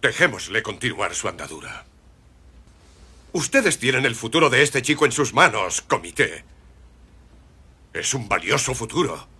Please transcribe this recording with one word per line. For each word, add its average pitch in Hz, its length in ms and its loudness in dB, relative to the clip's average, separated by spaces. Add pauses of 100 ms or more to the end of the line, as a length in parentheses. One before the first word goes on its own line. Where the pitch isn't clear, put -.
Dejémosle 117 600 0
continuar 98 520 -4
su - 120 -4
andadura. 80 580 -12 (1500)
Ustedes 185 460 2
tienen 131 260 2
el 120 100 0
futuro 143 340 2
de 123 120 6
este 139 200 2
chico 151 240 2
en 139 60 4
sus 135 220 -2
manos, 110 480 2
comité. 85 640 -2 (1500)
Es - 200 -4
un 120 140 -6
valioso 104 480 0
futuro. 117 520 -4 (120)